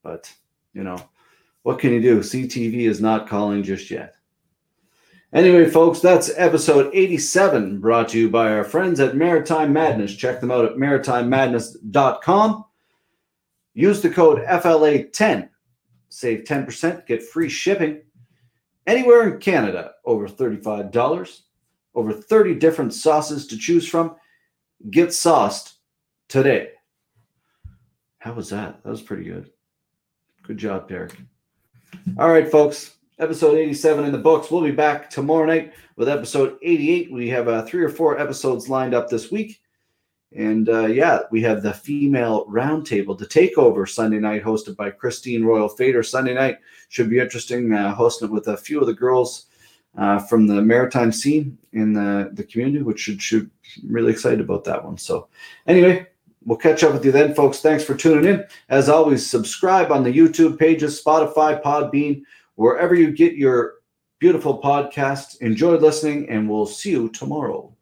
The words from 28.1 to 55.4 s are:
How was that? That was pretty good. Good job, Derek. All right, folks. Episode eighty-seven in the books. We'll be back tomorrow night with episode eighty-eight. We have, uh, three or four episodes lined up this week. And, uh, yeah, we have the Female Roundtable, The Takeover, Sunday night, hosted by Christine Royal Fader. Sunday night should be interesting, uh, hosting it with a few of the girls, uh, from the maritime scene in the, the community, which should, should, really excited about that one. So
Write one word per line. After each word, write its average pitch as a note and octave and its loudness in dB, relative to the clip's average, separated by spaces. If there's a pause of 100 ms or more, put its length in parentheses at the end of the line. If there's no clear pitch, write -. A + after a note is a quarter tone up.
How - -16
was A#2 -12
that? G2+ -12
That G#2 -14
was A2+ -12
pretty F#2+ -12
good. - -16 (920)
Good A2 -14
job, G2 -8
Derek. F2+ -14 (1040)
All D#3+ 2
right, D#3+ 4
folks. D3 0 (240)
Episode D#3+ 2
eighty-seven D3 0
in C#3+ -2
the C3 -4
books. D3+ 2
We'll F3 0
be D3 0
back D3 -2
tomorrow D#3 0
night D#3+ -2 (220)
with A#2+ -2
episode - -2
eighty-eight. E3+ -2
We A#2+ -8
have, A#2+ -2
uh, A2+ -2
three F3 -4
or D#3 0
four D3 -2
episodes C3+ -6
lined C3 -2
up A#2+ -2
this A2+ -6
week. G#3+ -10 (760)
And, A2 -2
uh, A2+ 0
yeah, C3 2 (100)
we A2 0
have A2 -2
the G#2 -4
Female C3+ -2
Roundtable, G#2+ -4
The G2+ -12
Takeover, A#2+ 2
Sunday A2 -2
night, G#2+ -4
hosted G#2+ -4
by G2+ -6
Christine A#2+ -6
Royal A2 2
Fader. B2 0
Sunday B2+ -4
night C3 -2 (320)
should A#2 -2
be A#2 2
interesting, A#2+ -4
uh, G2+ -2
hosting A#2 0
it - -8
with G#2 -4
a G#2 -4
few D3+ -8
of C#3 2
the A2+ -2
girls, B2 -2 (500)
uh, G2+ 0
from A2 2
the G2+ 2
maritime A#2+ 2
scene C#3+ -2 (160)
in G#2+ -2
the, G2+ -4
the G#2 -12
community, C#3 -4
which A2+ -6
should, G#2 -8
should, A2 -2 (360)
really A2+ 0
excited A2 -2
about - -6
that E2 -8
one. E2 -14
So - -8 (380)